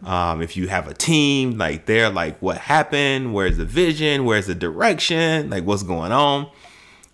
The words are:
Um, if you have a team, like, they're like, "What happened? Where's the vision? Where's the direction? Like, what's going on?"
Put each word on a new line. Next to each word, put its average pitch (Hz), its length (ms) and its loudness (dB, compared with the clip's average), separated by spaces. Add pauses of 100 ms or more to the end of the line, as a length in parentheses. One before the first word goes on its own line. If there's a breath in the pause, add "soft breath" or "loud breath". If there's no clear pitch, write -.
Um, 87 380 -2
if 82 140 -6
you 92 100 -4
have 90 220 -4
a - 60 -12
team, 139 600 2
like, 80 300 -4
they're 110 240 4
like, 87 300 -4
"What - 180 -2
happened? 143 760 0
Where's 95 240 2
the 82 80 -2
vision? 151 600 0
Where's 107 220 2
the 92 100 -2
direction? 160 920 0
Like, 98 160 -4
what's 101 200 0
going 85 260 -4
on?" 143 380 2 (640 loud breath)